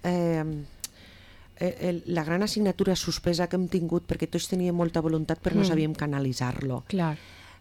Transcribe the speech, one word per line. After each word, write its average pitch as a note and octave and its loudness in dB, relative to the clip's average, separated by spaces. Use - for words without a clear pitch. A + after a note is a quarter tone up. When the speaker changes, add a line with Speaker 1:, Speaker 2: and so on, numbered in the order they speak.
Speaker 1:
eh, E3+ 2
eh, F3 -2
el, F3 -2
la E3 0
gran E3+ 0
assignatura G3 2
suspesa F3 0
que F3+ -2
hem F3+ 0
tingut, E3+ 0
perquè E3+ -2
tots - -4
teníem F3+ 2
molta E3+ 2
voluntat, D#3+ 0
però F#3 0
no G#3 4
Speaker 2:
Mm. G3 4
Speaker 1:
sabíem D#3 2
canalitzar-lo. C3 -2
Speaker 2:
Clar. E3 0